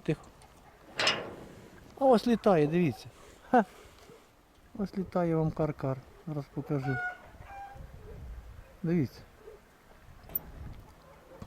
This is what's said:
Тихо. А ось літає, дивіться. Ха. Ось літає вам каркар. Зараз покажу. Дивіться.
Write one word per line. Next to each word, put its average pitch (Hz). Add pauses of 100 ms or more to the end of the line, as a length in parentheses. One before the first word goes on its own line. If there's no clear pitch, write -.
Тихо. - (1800)
А 277
ось 247
літає, 196
дивіться. 160 (440)
Ха. 233 (1120)
Ось 202
літає 175
вам 160
каркар. 143 (300)
Зараз 151 (100)
покажу. 139 (1900)
Дивіться. 165 (2250)